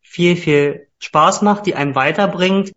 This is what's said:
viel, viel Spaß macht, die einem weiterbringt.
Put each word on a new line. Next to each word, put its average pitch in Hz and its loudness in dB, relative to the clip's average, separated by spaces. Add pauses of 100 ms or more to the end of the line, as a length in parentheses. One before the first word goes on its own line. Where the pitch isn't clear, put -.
viel, 175 0
viel 147 0 (120)
Spaß 175 2
macht, 208 0
die 175 -2
einem 139 -4
weiterbringt. 180 0